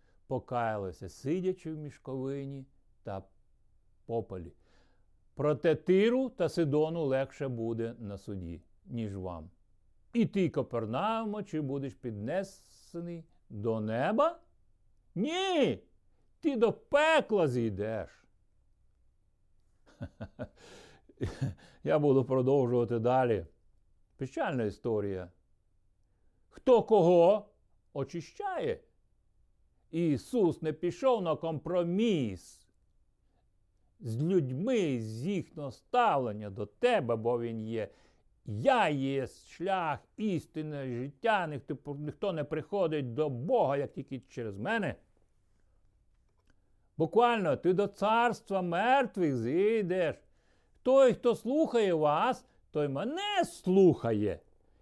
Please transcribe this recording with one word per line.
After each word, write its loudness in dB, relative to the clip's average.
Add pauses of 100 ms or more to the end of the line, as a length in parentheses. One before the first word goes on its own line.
(260)
покаялися, -4
сидячи -4
в -10
мішковині -8 (360)
та -8 (840)
попелі. -8 (800)
Проте 0
Тиру 4
та -2
Сидону 0
легше -2
буде -4
на -10
суді, -10 (240)
ніж -8
вам. -10 (640)
І 2
ти, 0
Капернауме, -4
чи -6
будеш -6
піднесений -8 (260)
до -2
неба? 0 (760)
Ні! 0 (580)
Ти -2
до 4
пекла 2
зійдеш». -4 (1700)
<laughs> -12
Я 2
буду 4
продовжувати 2
далі. 2 (720)
Печальна -4
історія. -4 (1200)
Хто 4
кого 6 (440)
очищає? -6 (1120)
Ісус 0
не -2
пішов 0
на 0
компроміс -2 (1300)
з -6
людьми, 0
з -8
їхнього -6
ставлення 0
до -8
тебе, 2
бо 0
Він -6
є: -6 (580)
«Я 2
є 0
шлях, -4 (180)
істина, -4
життя, -2
ніхто, -8
ніхто -6
не -4
приходить -2
до -2
Бога, 0
як -4
тільки -10
через -8
мене». -2 (2000)
Буквально, 4
ти 2
до 2
царства 0
мертвих 2
зійдеш. 0 (640)
Той, 6
хто 0
слухає 2
вас, 2 (240)
той 0
мене -2
слухає. 4 (400)